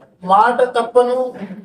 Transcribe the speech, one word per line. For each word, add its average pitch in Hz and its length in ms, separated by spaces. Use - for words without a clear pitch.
మాట 214 360
తప్పను, 247 400